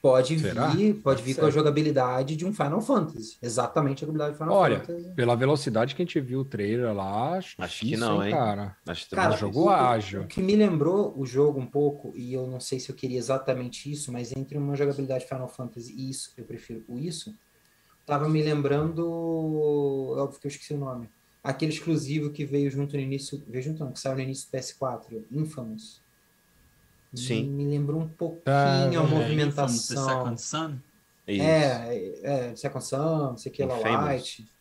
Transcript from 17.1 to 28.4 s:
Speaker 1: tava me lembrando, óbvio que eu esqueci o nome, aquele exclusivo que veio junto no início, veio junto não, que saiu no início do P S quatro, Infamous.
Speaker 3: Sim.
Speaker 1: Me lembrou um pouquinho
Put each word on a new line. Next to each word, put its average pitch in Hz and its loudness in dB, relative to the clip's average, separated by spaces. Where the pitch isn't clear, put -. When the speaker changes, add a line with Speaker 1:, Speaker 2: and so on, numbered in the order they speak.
Speaker 1:
tava 147 0
me 156 4
lembrando, 151 2
óbvio 139 -4
que - -18
eu 139 -2
esqueci - -10
o 143 -2
nome, 127 -8
aquele 151 0
exclusivo 147 -2
que 147 -6
veio 139 0
junto 139 -4
no 135 0
início, 135 -6
veio 127 -6
junto 156 -4
não, 131 -6
que - -12
saiu 135 -2
no 135 -2
início 131 -6
do - -12
P 135 -4
S - -8
quatro, 117 -6
Infamous. 123 -8
Speaker 3:
Sim. 123 -2
Speaker 1:
Me 139 -4
lembrou 147 0
um 160 -4
pouquinho 165 -8